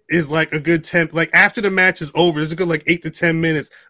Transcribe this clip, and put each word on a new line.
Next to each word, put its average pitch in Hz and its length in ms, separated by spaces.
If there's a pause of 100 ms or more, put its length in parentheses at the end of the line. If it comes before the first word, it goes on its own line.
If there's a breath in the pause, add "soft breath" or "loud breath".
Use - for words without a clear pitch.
is, 160 220
like, 156 220
a 151 60
good 160 260
ten, 170 280
like, 160 200
after 190 280
the 196 100
match 185 320
is 147 120
over, 160 260
there's 156 120
a 165 40
good, 180 120
like, 156 200
eight 170 160
to 160 60
ten 165 300
minutes 160 300 (200 soft breath)